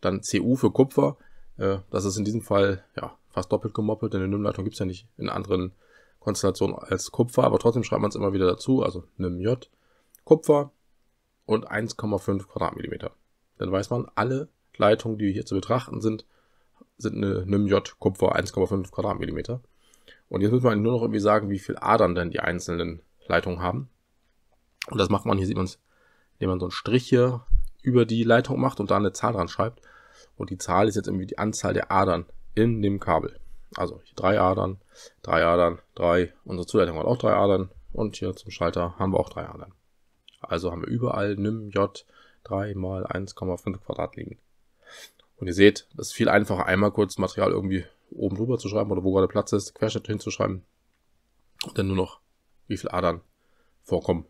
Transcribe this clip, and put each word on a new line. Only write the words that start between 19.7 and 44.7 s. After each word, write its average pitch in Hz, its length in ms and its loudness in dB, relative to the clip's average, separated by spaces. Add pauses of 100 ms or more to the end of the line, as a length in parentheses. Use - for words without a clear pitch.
Und - 140 -2
jetzt 104 100 4
müssen 123 120 2
wir 123 80 6
eigentlich 104 120 2
nur 117 100 2
noch 117 80 0
irgendwie 110 180 0
sagen, 104 300 4
wie 98 100 -2
viel - 200 -8
Adern 98 360 4
denn 87 160 -2
die - 80 -6
einzelnen 85 640 -4 (260)
Leitungen 87 340 0
haben. 110 280 -4 (1000)
Und - 100 -8
das 98 120 2
macht 98 160 0
man, 110 120 0
hier 95 80 0
sieht 92 120 -2
man's, 92 220 -4 (540)
indem - 160 -4
man 92 100 -2
so 90 60 -4
einen 90 60 -6
Strich 123 360 0
hier 123 380 2 (380)
über 123 220 4
die 113 180 0
Leitung 123 360 4
macht 127 200 0
und 101 100 -4
da 98 80 4
eine 101 160 2
Zahl 113 200 -2
dran 90 140 -2
schreibt. - 340 -6 (540)
Und 92 140 -8
die 95 80 -8
Zahl 95 300 2
ist 98 80 0
jetzt 101 120 -4
irgendwie 95 200 -4
die - 100 -10
Anzahl 101 380 -2
der - 160 -2
Adern 92 340 2 (300)
in 113 260 4
dem 101 180 0
Kabel. - 400 0 (360)
Also - 280 -6
hier - 120 -20
drei 98 240 2
Adern, 95 420 0 (400)
drei 82 240 2
Adern, 85 340 4 (140)
drei. 87 400 2 (100)
Unsere 90 220 -6
Zuleitung 85 320 2
hat 78 80 -2
auch 127 120 2
drei 107 160 2
Adern. 98 360 2 (240)
Und 110 220 -4
hier 95 200 -6
zum - 140 -18
Schalter 87 480 -4
haben 95 160 0
wir 87 60 4
auch - 100 -2
drei - 180 -10
Adern. - 260 -18 (680)
Also 85 300 -4
haben 82 100 -6
wir - 80 -6
überall 107 460 -2
nim-J 104 720 -2 (380)
drei 101 300 -4
mal 92 320 -4
eins 95 300 -6
Komma 90 220 -4
fünf 95 260 -8
Quadrat - 320 -6
liegen. - 220 -12 (1000)